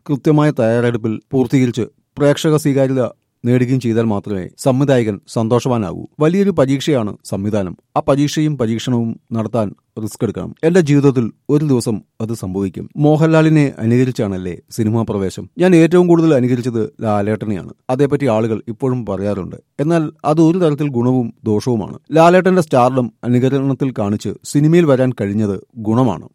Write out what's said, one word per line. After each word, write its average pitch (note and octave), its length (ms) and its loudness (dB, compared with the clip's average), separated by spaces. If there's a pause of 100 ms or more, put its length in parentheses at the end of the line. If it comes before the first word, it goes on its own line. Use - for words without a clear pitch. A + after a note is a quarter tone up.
(100)
കൃത്യമായ D3+ 400 2
തയ്യാറെടുപ്പിൽ A#2 720 -2 (100)
പൂർത്തീകരിച്ച് B2+ 520 0 (360)
പ്രേക്ഷക D3 380 2
സ്വീകാര്യത C3+ 520 0 (360)
നേടുകയും B2 360 2
ചെയ്താൽ A2+ 220 0
മാത്രമേ G2+ 460 -4 (100)
സംവിധായകൻ B2+ 680 0
സന്തോഷവാനാകൂ. A2+ 760 -2 (140)
വലിയൊരു F#3+ 300 2
പരീക്ഷയാണ് C3+ 760 0
സംവിധാനം. G2+ 520 -4 (200)
ആ D3+ 120 0
പരീക്ഷയും D3 500 0
പരീക്ഷണവും A2+ 600 -4 (120)
നടത്താൻ A2 420 -4 (280)
റിസ്ക് G#2+ 220 -6
എടുക്കണം. F2+ 300 -6 (100)
എന്റെ F3 160 4
ജീവിതത്തിൽ C3+ 520 2 (180)
ഒരു D3 140 2
ദിവസം A#2+ 360 0 (200)
അത് A2+ 140 -6
സംഭവിക്കും. G2 640 -6
മോഹൻലാലിനെ D#3 840 4
അനുകരിച്ചാണല്ലേ A2 800 -2 (140)
സിനിമാ A2+ 320 -2
പ്രവേശം. G2+ 560 -6
ഞാൻ F3+ 180 4
ഏറ്റവും E3+ 300 4
കൂടുതൽ E3 280 4
അനുകരിച്ചത് A#2+ 580 -2 (100)
ലാലേട്ടനെയാണ്. G#2 680 -2 (200)
അതേപ്പറ്റി C#3 360 0
ആളുകൾ A2 420 0
ഇപ്പോഴും B2 380 -4
പറയാറുണ്ട്. F#2+ 500 -6 (240)
എന്നാൽ D#3+ 320 0 (120)
അത് D#3 160 2
ഒരു E3 180 4
തരത്തിൽ D3+ 300 0
ഗുണവും B2 460 0 (100)
ദോഷവുമാണ്. G#2+ 540 -2 (140)
ലാലേട്ടന്റെ F3+ 500 4
സ്റ്റാർഡം B2+ 500 0 (120)
അനുകരണത്തിൽ C3 720 0
കാണിച്ച് G#2 300 -4 (160)
സിനിമയിൽ D#3 400 2
വരാൻ C3 360 2
കഴിഞ്ഞത് G2+ 400 -2 (160)
ഗുണമാണ്. A2 580 -2